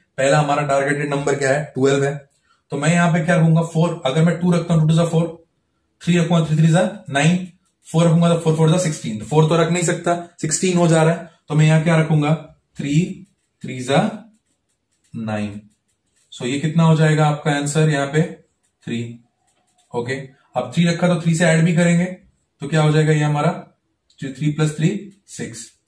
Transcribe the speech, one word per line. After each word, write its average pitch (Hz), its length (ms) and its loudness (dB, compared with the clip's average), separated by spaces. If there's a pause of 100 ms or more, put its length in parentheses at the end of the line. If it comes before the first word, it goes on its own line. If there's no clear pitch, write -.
(160)
पहला 143 220 2
हमारा 147 280 0
targeted 143 440 -2
number 143 240 -2
क्या 135 160 -2
है, 147 140 0 (100)
ट्वेल्व 139 300 0
है, 151 100 -4 (580)
तो 156 40 -6
मैं 147 160 0
यहाँ 175 200 2
पे 165 120 0
क्या 170 120 0
रखूंगा, 160 280 4
फ़ोर। 160 420 -2
अगर 160 180 2
मैं 170 160 2
टू 175 120 0
रखता 170 220 -2
हूँ, 156 80 4
टू 156 60 2
टू 165 60 2
जा 165 100 2
फ़ोर, 160 220 0 (760)
थ्री 175 160 0
रखूंगा, 165 280 2
थ्री 156 100 0
थ्री 160 120 4
जा 185 420 0
नाइन, 160 360 2 (400)
फ़ोर 165 200 2
रखूंगा 170 280 4
तो 165 60 0
फ़ोर 156 160 0
फ़ोर 160 140 4
जा 180 80 2
सिक्सटीन, 131 400 -4
तो - 80 -12
फ़ोर 156 220 4
तो 165 80 2
रख 165 160 2
नहीं 175 100 0
सकता, 170 340 -2 (240)
सिक्सटीन 175 380 -2
हो 175 100 4
जा 160 140 4
रहा 165 120 2
है, - 160 -10 (180)
तो 147 60 -6
मैं 156 120 4
यहाँ 156 160 4
क्या 160 180 2
रखूंगा, 151 340 2 (440)
थ्री, 151 480 -2 (360)
थ्री 131 180 -10
जा 135 200 0 (1120)
nine। 104 460 -8 (720)
So - 140 -10
ये 139 140 -4
कितना 160 220 0
हो 160 140 4
जाएगा 156 300 2
आपका 147 260 -2
answer 147 380 0
यहाँ 139 160 -2
पे, 151 160 0 (600)
थ्री। 117 140 -6 (960)
ओके, 120 200 -6 (420)
अब - 180 -4
थ्री 170 120 0
रखा 170 220 -2
तो 165 120 -2
थ्री 165 140 -2
से 175 100 0
ऐड 160 200 2
भी 175 120 2
करेंगे, 170 280 2
तो - 640 -14
क्या 156 140 0
हो 151 100 2
जाएगा 156 200 2
ये 151 100 2
हमारा, 151 280 0 (680)
थ्री 135 320 -4
plus 151 240 -2
three 160 140 0 (380)
six, 117 300 -14 (300)